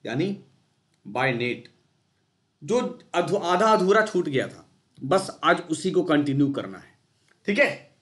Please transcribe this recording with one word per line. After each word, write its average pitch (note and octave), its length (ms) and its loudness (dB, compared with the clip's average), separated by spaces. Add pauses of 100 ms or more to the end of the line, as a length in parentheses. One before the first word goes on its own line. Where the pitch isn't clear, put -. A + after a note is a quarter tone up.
यानी E3 380 -4 (640)
by B2 240 -2
net, A#2 280 -4 (1040)
जो A3+ 340 -2 (160)
अधू-, F3 280 0
आधा F3+ 240 2
अधूरा G#3 400 4
छूट F3 220 -2
गया B2 200 0
था, - 200 -20 (360)
बस F#3+ 400 -2
आज E3+ 160 2
उसी D#3+ 300 -4
को F3+ 120 2
कंटिन्यू C#3+ 500 2
करना G2 260 -10
है, - 200 -20 (480)
ठीक G#3 120 0
है? - 440 0